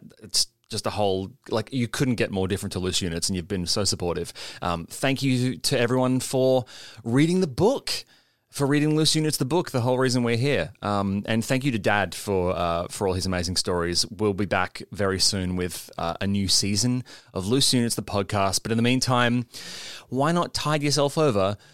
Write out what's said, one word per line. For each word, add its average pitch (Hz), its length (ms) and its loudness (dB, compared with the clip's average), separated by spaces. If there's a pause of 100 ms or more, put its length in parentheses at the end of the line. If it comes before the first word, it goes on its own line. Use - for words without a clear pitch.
(240)
it's - 240 -2 (200)
just 110 200 -6
a - 20 0
whole, 95 420 0 (180)
like, 110 220 -2
you 123 160 0
couldn't 127 280 0
get 110 160 0
more 95 160 0
different 98 260 -4
to 95 60 -4
Loose 90 200 -2
Units, 85 300 -2
and 98 60 -2
you've 85 120 -4
been 90 200 -4
so 107 160 0
supportive. 85 500 -2 (300)
Um, 87 240 -4
thank 135 340 -2
you 127 360 0
to 139 220 0
everyone 127 400 2
for 131 460 2 (380)
reading 151 360 4
the 185 80 2
book, 175 440 0 (580)
for - 160 -2
reading 147 300 2
Loose 156 200 4
Units, 156 220 0
the 143 80 0
book, 165 240 0
the 127 120 -2
whole 127 180 2
reason 127 240 2
we're 117 140 2
here. 120 440 0
Um, 101 460 0
and 113 180 0
thank 131 200 0
you 147 60 2
to 113 60 -2
Dad 98 380 2
for, 92 400 0
uh, 85 320 -2
for - 200 -2
all 92 60 2
his 90 140 -2
amazing 90 300 -2
stories. 87 500 0
We'll 104 260 0
be 95 140 -2
back 92 340 -2 (100)
very 98 280 0
soon 92 360 0
with, 90 440 -4
uh, 85 200 -4
a 98 60 -4
new 101 220 0
season 107 560 0 (280)
of 95 140 -6
Loose 127 260 2
Units, 120 220 2
the - 80 -4
podcast. 98 640 0
But 107 80 -6
in 113 60 0
the 113 60 2
meantime, 123 600 2 (640)
why 139 220 2
not 175 240 0
tide 151 260 0
yourself 147 340 2
over 104 420 2 (160)